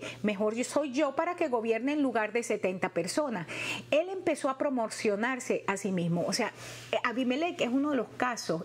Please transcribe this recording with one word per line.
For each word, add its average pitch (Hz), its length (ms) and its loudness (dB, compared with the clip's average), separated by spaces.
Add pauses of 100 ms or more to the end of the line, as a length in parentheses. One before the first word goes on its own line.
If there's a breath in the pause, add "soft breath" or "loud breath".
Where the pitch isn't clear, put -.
(240 loud breath)
Mejor 214 320 0
yo 240 80 0
soy 294 280 0
yo 277 240 2
para 339 200 0
que 349 120 2
gobierne 233 460 0
en 302 80 2
lugar 220 320 2
de 233 80 2
setenta 185 480 0
personas." 185 560 -2 (460 loud breath)
Él 330 180 4
empezó 359 400 0
a 262 80 -2
promocionarse 233 1080 0
a 196 100 0
sí 196 140 -2
mismo. 170 360 2
O 196 60 0
sea, 208 200 0 (500 loud breath)
Abimelech 247 580 0
es 247 80 2
uno 277 220 2
de 269 60 2
los 214 100 0 (100)
casos 220 480 0